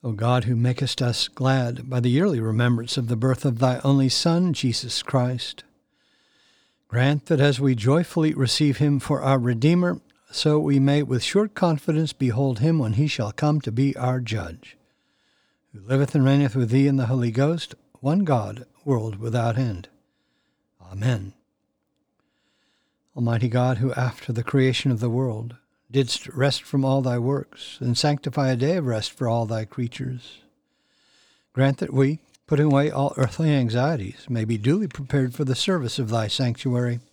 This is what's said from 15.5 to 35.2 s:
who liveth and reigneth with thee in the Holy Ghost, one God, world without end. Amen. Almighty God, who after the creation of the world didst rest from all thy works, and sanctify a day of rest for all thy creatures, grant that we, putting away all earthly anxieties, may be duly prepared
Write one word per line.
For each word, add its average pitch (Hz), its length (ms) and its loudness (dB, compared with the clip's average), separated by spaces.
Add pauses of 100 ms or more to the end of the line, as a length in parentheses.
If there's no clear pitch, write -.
who 101 140 -20
liveth 135 300 0
and 135 80 4
reigneth 135 320 4
with 120 140 0
thee 139 180 4
in 135 80 2
the 131 100 0
Holy 120 240 0
Ghost, 139 460 -2 (240)
one 165 240 0
God, 117 420 -2 (180)
world 110 360 -2
without 117 360 0
end. 113 320 -4 (920)
Amen. 98 500 -4 (1800)
Almighty 117 340 0
God, 123 300 2
who 127 160 0
after 127 380 -4
the 117 100 -4
creation 131 480 2
of 117 80 0
the 120 100 -2
world 117 460 -4 (340)
didst 127 380 -2
rest 135 380 -2
from 135 200 0
all 135 180 2
thy 123 180 -2
works, - 580 -6
and 120 180 -2
sanctify 143 540 0
a 127 60 0
day 147 220 0
of 147 80 -2
rest 110 260 -2
for - 160 -4
all 117 180 0
thy 110 180 -4
creatures, 123 760 -8 (1120)
grant 135 260 2
that - 140 -6
we, 135 260 2 (300)
putting 151 180 2
away 143 240 4
all 139 260 -2
earthly 151 340 0
anxieties, 123 760 0
may 113 160 -2
be 110 140 -2
duly 156 300 0
prepared 131 480 -2